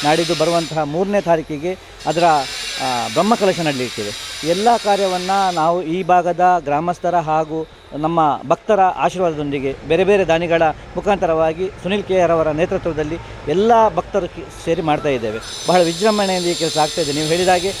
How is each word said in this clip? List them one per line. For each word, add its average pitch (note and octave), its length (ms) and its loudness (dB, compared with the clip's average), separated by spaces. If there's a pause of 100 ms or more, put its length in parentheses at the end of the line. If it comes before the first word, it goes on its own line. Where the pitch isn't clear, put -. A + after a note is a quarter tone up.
ನಾಡಿದ್ದು E3 300 2
ಬರುವಂತಹ D#3+ 440 0
ಮೂರನೇ F3+ 420 0
ತಾರೀಕಿಗೆ D#3+ 580 -2 (280)
ಅದರ, E3 180 0
ಆ, C3 880 0
ಬ್ರಹ್ಮಕಲಶ F#3+ 480 2
ನಡೀಲಿಕ್ಕಿದೆ. B2 680 -4 (200)
ಎಲ್ಲ G3 200 2 (160)
ಕಾರ್ಯವನ್ನು F#3+ 720 0
ನಾವು E3+ 280 2
ಈ E3 200 -4
ಭಾಗದ F3 380 2 (180)
ಗ್ರಾಮಸ್ಥರ E3+ 580 -2
ಹಾಗೂ D#3 500 -2 (260)
ನಮ್ಮ D#3 560 0
ಭಕ್ತರ F#3+ 320 0
ಆಶೀರ್ವಾದದೊಂದಿಗೆ, D3+ 960 0 (120)
ಬೇರೆ E3 160 2
ಬೇರೆ G3 200 4
ದಾನಿಗಳ E3 380 2 (340)
ಮುಖಾಂತರವಾಗಿ E3+ 760 0 (120)
ಸುನಿಲ್ G3 200 -2
ಕೆ F#3 180 0
ಆರ್ E3+ 120 4
ಅವರ D#3+ 180 2
ನೇತೃತ್ವದಲ್ಲಿ D#3+ 680 -2 (300)
ಎಲ್ಲ G#3+ 460 4
ಭಕ್ತರು F3+ 340 -4
ಕಿ-, - 360 -14
ಸೇರಿ E3+ 180 0
ಮಾಡ್ತಾ D3 260 0
ಇದ್ದೇವೆ. A2+ 300 -2 (300)
ಬಹಳ F3+ 140 6
ವಿಜೃಂಭಣೆಯಿಂದ F#3 640 0
ಈ F3 80 0
ಕೆಲಸ D#3 240 -2
ಆಗ್ತಾ D#3 240 0
ಇದೆ. C#3+ 100 -2
ನೀವು D3+ 140 -2
ಹೇಳಿದ F3 220 2
ಹಾಗೆ F#3 320 2